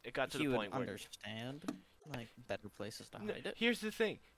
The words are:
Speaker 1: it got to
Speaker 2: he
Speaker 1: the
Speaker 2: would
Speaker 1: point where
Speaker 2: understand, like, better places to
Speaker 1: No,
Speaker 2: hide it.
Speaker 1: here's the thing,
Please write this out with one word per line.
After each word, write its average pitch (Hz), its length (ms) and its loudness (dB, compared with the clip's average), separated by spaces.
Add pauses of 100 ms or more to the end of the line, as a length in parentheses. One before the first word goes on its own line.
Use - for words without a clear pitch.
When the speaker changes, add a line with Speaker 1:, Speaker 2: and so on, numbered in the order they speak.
Speaker 1:
it 123 100 -6
got 131 180 4
to 143 60 0
Speaker 2:
he 151 60 4
Speaker 1:
the 143 60 6
Speaker 2:
would 127 60 8
Speaker 1:
point 104 160 2
where 120 100 2
Speaker 2:
understand, 113 800 -6 (500)
like, 117 140 -6 (200)
better 101 200 -2
places - 420 -8
to - 140 -6
Speaker 1:
No, 208 80 0
Speaker 2:
hide - 140 -6
it. 196 100 -2
Speaker 1:
here's 233 240 6
the 214 120 0
thing, 214 260 2 (200)